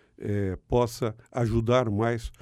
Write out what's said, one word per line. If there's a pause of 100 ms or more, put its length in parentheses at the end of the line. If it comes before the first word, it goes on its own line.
(180)
é,
possa (160)
ajudar
mais